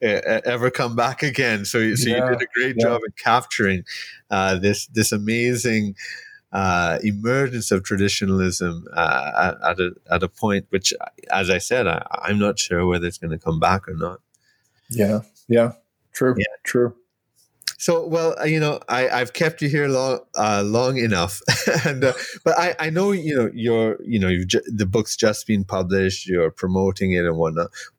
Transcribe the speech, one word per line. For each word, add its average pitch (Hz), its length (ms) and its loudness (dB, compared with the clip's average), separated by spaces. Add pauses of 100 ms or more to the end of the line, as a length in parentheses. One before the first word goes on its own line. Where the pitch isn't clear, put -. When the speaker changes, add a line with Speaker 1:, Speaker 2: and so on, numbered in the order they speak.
Speaker 1:
uh, 117 40 4
uh, 104 380 0
ever 120 260 0
come 120 240 -2
back 120 280 0
again. 120 420 0
So, 110 300 2
so 123 140 2
you 117 60 2
Speaker 2:
Yeah, 127 160 0
Speaker 1:
did 117 100 0
a 123 140 -6
great 127 220 0
Speaker 2:
yeah. 117 80 4
Speaker 1:
job 117 200 2
in 104 80 -10 (100)
capturing, 110 600 2 (480)
uh, 95 260 2
this, 101 300 0
this 110 240 0
amazing, 110 840 0 (560)
uh, 87 520 2
emergence 117 680 0
of 95 120 2
traditionalism, 95 1000 0 (100)
uh, 76 580 0 (100)
at, 76 80 2
at 87 80 -2
a, 90 120 0 (180)
at 90 140 0
a 92 40 0
point 98 420 -2
which, - 220 0 (400)
as 90 200 2
I 90 80 2
said, 123 280 0
I, 82 240 -2
I'm 104 280 -2
not 101 180 2
sure 90 300 0
whether 87 180 0
it's 87 140 -6
gonna 82 200 -6
come 80 200 -2
back 92 280 2
or - 80 -8
not. 87 260 -8 (680)
Speaker 2:
Yeah, 107 300 0 (280)
yeah, 117 260 4 (400)
true, 127 240 2
Speaker 1:
Yeah. - 80 0 (180)
Speaker 2:
true. 120 320 0 (840)
Speaker 1:
So, 165 300 0
well, 165 320 0
uh, 151 60 -2
you 156 160 0
know, 151 260 -2
I, 123 220 0
I've 123 240 -2
kept 156 280 -2
you 151 60 0
here 143 220 0
long, 131 300 0 (160)
uh, 104 300 2
long 123 320 2
enough, 98 440 0 (220)
<laughs> 160 220 0
and, 139 200 0
uh, 127 80 4 (320)
but 160 120 4
I, 170 220 2
I 156 100 -4
know, 185 220 0
you 156 240 -2
know, 120 180 2
you're, 113 480 0
you 117 160 -2
know, 95 120 2
you've 92 180 0
ju-, 104 180 2
the 107 200 -2
book's 104 320 0
just 107 280 0
been 101 200 0
published, 95 600 0
you're 85 260 2
promoting 95 600 0
it 87 140 2
and 85 100 0
whatnot. 80 360 -2 (280)